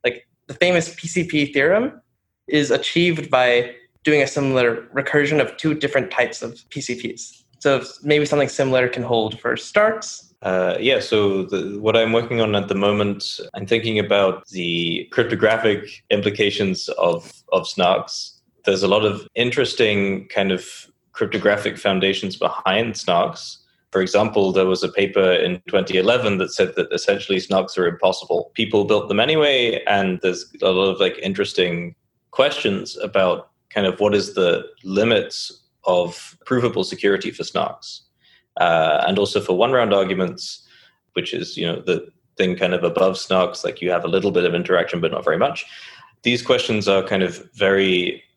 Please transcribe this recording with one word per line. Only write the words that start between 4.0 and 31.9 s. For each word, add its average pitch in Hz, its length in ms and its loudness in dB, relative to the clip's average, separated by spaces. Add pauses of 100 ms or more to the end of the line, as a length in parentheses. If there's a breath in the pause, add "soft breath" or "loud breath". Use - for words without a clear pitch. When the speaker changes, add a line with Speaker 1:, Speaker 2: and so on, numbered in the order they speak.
Speaker 1:
doing 151 160 4
a 135 60 2
similar 131 560 0 (120)
recursion 143 460 0
of - 160 -2
two 156 160 0
different 139 380 -2
types - 320 -2
of - 260 -14
P 139 140 -10
C 120 320 -8
Ps. - 300 -18 (160)
So 135 220 2 (200)
maybe 147 240 2
something 147 240 2
similar 127 380 2
can 123 160 -4
hold 113 360 0
for 120 140 -2
snarks. - 880 -2
Speaker 2:
Uh, 92 380 0
yeah, 123 180 2
so 101 460 0
the, 98 360 -4
what 110 160 2
I'm 113 160 4
working 117 280 0
on 107 160 2
at 98 100 0
the 98 80 -2
moment, 101 640 -2 (160)
I'm 95 100 -10
thinking 113 340 0
about 98 500 0
the 85 640 -4
cryptographic 110 960 0
implications 101 800 0 (100)
of, 85 340 0 (200)
of 92 100 2
snarks. - 800 -2 (240)
There's 95 180 2
a 98 60 2
lot 107 160 4
of 98 220 -2 (100)
interesting 107 920 0
kind 98 220 0
of 92 140 -2 (480)
cryptographic 104 680 0
foundations 95 580 0
behind 98 580 -2
snarks. - 640 -2 (340)
For 95 80 2
example, 101 520 2
there 92 140 4
was 92 160 0
a 90 60 -4
paper 95 440 2
in 90 360 0
twenty 95 300 0
eleven 107 400 2
that 92 140 -2
said 92 220 0
that 87 180 -2
essentially 98 460 0
snarks 95 400 -2
are 90 80 2
impossible. 87 680 0
People 107 300 0
built 104 240 0
them 101 120 2
anyway, 135 680 2
and 98 360 0
there's 90 300 -2 (100)
a 95 80 2
lot 95 180 2
of, 92 120 -2
like, 92 180 0
interesting 90 760 -2 (360)